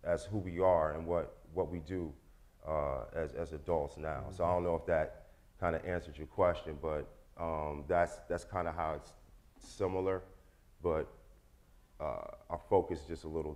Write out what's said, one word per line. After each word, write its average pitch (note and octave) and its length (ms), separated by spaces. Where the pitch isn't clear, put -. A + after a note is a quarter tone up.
as E2+ 220
who G2+ 120
we F2+ 220
are E2+ 340
and E2 120
what, E2+ 320
what D#2+ 160
we F2 100
do, E2 340
uh, C#2+ 360
as, D#2+ 200
as D#2 200
adults D2 440
now. D2+ 340
So F2+ 120
I F2 100
don't F2 100
know E2+ 120
if D#2+ 100
that D#2+ 420
kinda E2 260
answered D#2+ 320
your D2+ 100
question, E2 540
but, D#2 260
um, D2+ 500
that's, F2 300
that's E2+ 160
kinda F2 260
how D#2+ 220
it's - 200
similar, F#2 640
but, D#2 260
uh, D2+ 280
our E2+ 200
focus F2+ 320
is - 60
just D#2+ 160
a D#2+ 60
little D#2 260